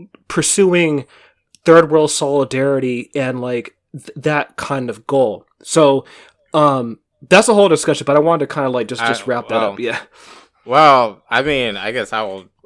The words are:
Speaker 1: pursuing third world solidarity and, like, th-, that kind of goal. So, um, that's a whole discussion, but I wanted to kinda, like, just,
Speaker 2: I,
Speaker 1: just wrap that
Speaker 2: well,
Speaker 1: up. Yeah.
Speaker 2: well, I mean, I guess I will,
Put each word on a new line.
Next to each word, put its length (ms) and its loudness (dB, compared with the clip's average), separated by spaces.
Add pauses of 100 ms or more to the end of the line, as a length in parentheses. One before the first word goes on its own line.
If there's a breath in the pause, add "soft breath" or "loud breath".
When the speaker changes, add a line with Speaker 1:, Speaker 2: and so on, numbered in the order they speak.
(280)
Speaker 1:
pursuing 800 0 (580 soft breath)
third 260 6
world 200 2
solidarity 1040 -2
and, 260 -4
like, 360 -8 (160)
th-, 240 -18
that 400 -4
kind 320 -8
of 180 -14
goal. 400 -2 (160)
So, 440 2 (480 loud breath)
um, 440 0 (300)
that's 200 4
a 60 2
whole 140 6
discussion, 360 0
but 120 0
I 40 6
wanted 280 0
to 60 -14
kinda, 140 -4
like, 200 -4
just, 120 -10
Speaker 2:
I, 60 -2
Speaker 1:
just 220 -4
wrap 200 -6
that 60 -6
Speaker 2:
well, 200 -2
Speaker 1:
up. 40 -14
Yeah. 220 -6 (640 loud breath)
Speaker 2:
well, 640 4
I 120 2
mean, 340 -4
I 160 -6
guess 200 -6
I 100 -4
will, 240 -10 (200)